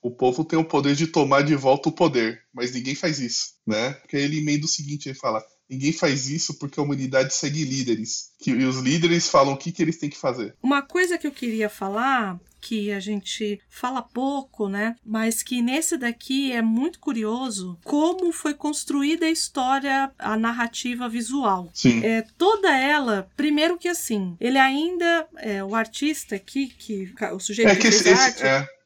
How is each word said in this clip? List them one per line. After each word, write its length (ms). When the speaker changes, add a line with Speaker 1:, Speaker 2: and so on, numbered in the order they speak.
Speaker 1:
"O 100
povo 320
tem 160
o 60
poder 320
de 100
tomar 360
de 120
volta 320
o 60
poder, 480
mas 200
ninguém 200
faz 280
isso", 320
né? 280
Porque 240
ele 220
emenda 260
o 40
seguinte, 380
ele 100
fala, 240
ninguém 220
faz 360
isso 300
porque 200
a 40
humanidade 500
segue 300
líderes. 760
Que, 120
e 140
os 140
líderes 500
falam 240
o 40
que, 140
que 100
eles 160
têm 120
que 80
fazer. 440
Speaker 2:
Uma 200
coisa 360
que 80
eu 60
queria 380
falar, 720
que 320
a 80
gente 600
fala 320
pouco, 680
né? 280
Mas 360
que 200
nesse 360
daqui 540
é 100
muito 380
curioso 840
como 500
foi 200
construída 720
a 60
história, 880
a 160
narrativa 720
visual. 640
Speaker 1:
Sim. 300
Speaker 2:
É, 200
toda 380
ela, 600
primeiro 400
que 100
assim, 520
ele 180
ainda, 680
é, 260
o 100
artista 640
aqui, 320
que, 460
o 60
sujeito 300
Speaker 1:
É 60
Speaker 2:
que 80
Speaker 1:
que 80
Speaker 2:
fez 100
Speaker 1:
esse, 80
Speaker 2:
a 40
Speaker 1:
esse, 100
Speaker 2:
arte 200
Speaker 1:
é 240